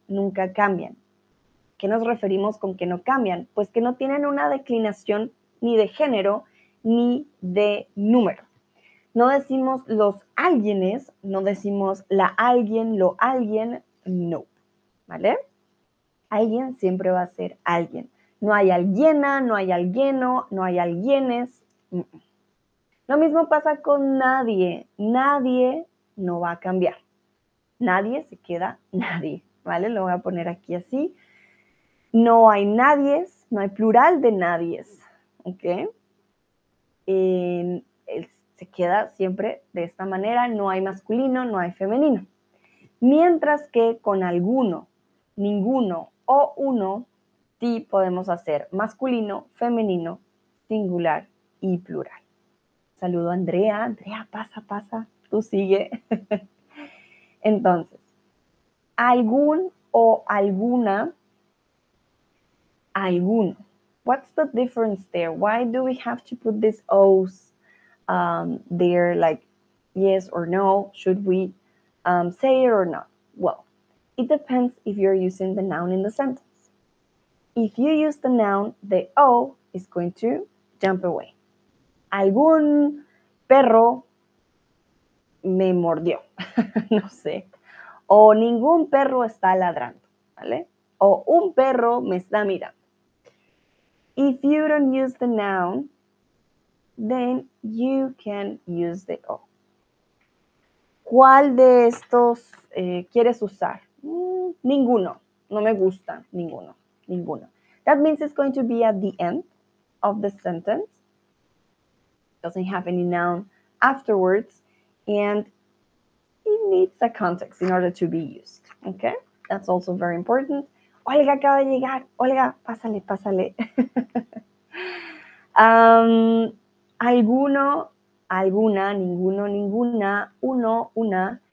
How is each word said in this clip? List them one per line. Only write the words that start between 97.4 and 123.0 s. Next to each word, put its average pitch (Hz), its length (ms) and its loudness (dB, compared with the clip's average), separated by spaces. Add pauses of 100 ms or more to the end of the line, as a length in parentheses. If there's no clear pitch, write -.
you 254 500 -4 (100)
can 202 440 -8
use 170 380 -6
the - 220 -10
O. - 140 -10 (1600)
¿Cuál 262 520 8
de 247 320 6
estos, 240 540 0 (340)
eh, 180 360 -6
quieres 233 300 2
usar? - 400 -8 (220)
Mm, 359 500 -6 (100)
ninguno. 247 560 0 (300)
No 208 120 -4
me 220 120 2
gusta 185 500 -4 (100)
ninguno. 165 420 -12 (320)
Ninguno. 170 400 -8 (380)
That 285 140 4
means 302 220 0
it's 294 120 -8
going 277 200 -2
to 269 100 -2
be 233 200 -2
at 208 180 0
the 190 180 -6
end 190 240 -4 (600)
of 208 180 -2
the 202 80 -2
sentence. 202 600 -8 (1500)
Doesn't 185 220 -8
have 185 220 -6
any 180 160 -2
noun 175 460 -2 (320)
afterwards. 214 800 0 (460)
And 208 380 -2 (1000)
it 427 240 0
needs 370 320 2
a 233 80 2
context 180 520 -6
in 185 100 0
order 180 200 0
to 180 160 -4
be 165 120 -4
used. - 420 -14 (240)
Okay? 196 300 -6 (340)
That's 196 200 -8
also 180 240 -2
very 175 220 -4
important. 269 520 -4 (360)
Olga 285 300 2
acaba 277 260 2
de 277 60 2
llegar. 262 400 -4 (120)
Olga, 262 460 0
pásale, 220 380 -8